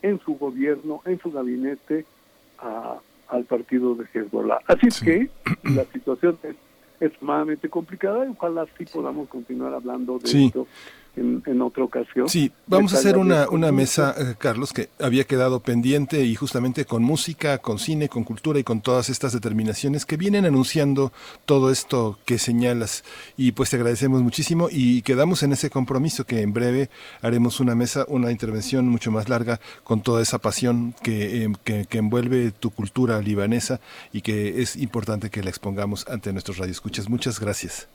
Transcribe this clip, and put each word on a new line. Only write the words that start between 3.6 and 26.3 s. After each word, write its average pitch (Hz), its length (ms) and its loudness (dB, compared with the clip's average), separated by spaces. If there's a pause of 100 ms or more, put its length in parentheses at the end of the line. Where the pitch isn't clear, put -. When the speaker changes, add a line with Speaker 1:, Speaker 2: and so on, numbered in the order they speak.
Speaker 1:
de 117 180 -8
Hezbollah. 110 540 -2
Así 214 220 6
es 214 80 2
Speaker 2:
Sí. - 100 -6
Speaker 1:
que 185 240 4 (340)
<clears throat> 165 60 -4
la 131 160 4
situación 165 560 0
es 151 140 -12 (440)
extremadamente 151 720 -2
complicada 196 560 -4
y - 40 -8
ojalá 170 360 -4 (100)
sí 175 80 -12
podamos 143 440 -8
continuar 131 440 -8
hablando 123 460 -6
de 123 100 -8
Speaker 2:
Sí. 139 180 6
Speaker 1:
esto 127 200 0 (480)
en, 123 300 -2
en 127 160 0
otra 123 240 -2
ocasión. 127 420 -2
Speaker 2:
Sí, 156 240 2 (160)
vamos 190 280 4
a - 20 4
Speaker 1:
Estaría 165 200 6
Speaker 2:
hacer 190 60 6
una, 185 180 6
Speaker 1:
bien 139 80 4
con - 100 0
Speaker 2:
una 165 80 4
Speaker 1:
gusto. 143 100 4
Speaker 2:
mesa, 135 420 2
eh, 127 200 -2
Carlos, 127 340 -2
que - 160 -4 (100)
había 131 260 2
quedado 127 360 2
pendiente 131 640 2
y 117 120 2
justamente 127 500 -2
con 113 160 0
música, 147 560 0
con 113 200 -4
cine, 151 300 -2
con 113 160 -4
cultura 147 340 -2
y 131 60 0
con 113 160 0
todas 127 300 0
estas 127 240 -2
determinaciones 110 720 -2
que 160 100 -2
vienen 196 300 2
anunciando 139 680 2 (320)
todo 135 260 6
esto 120 540 0
que 120 140 0
señalas. 120 680 0 (320)
Y 127 160 4
pues 127 160 0
te - 80 0
agradecemos 127 460 2
muchísimo 165 480 2
y 123 320 4
quedamos 143 400 2
en 143 100 2
ese 143 160 -2
compromiso 135 560 -2
que 117 160 -2